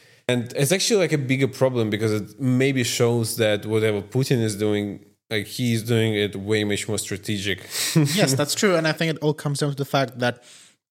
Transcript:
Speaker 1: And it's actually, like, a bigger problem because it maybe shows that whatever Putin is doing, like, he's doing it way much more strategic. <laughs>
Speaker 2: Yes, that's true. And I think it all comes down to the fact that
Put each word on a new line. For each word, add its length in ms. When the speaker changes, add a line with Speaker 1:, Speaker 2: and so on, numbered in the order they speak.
Speaker 1:
And 280
it's 160
actually, 300
like, 120
a 40
bigger 300
problem 420
because 240
it 260
maybe 440
shows 540
that 280
whatever 360
Putin 400
is 140
doing, 480
like, 160
he's 380
doing 300
it 220
way 280
much 240
more 120
strategic. 680
<laughs> 0
Speaker 2:
Yes, 380
that's 200
true. 220
And 120
I 60
think 220
it 80
all 100
comes 260
down 120
to 40
the 80
fact 360
that 240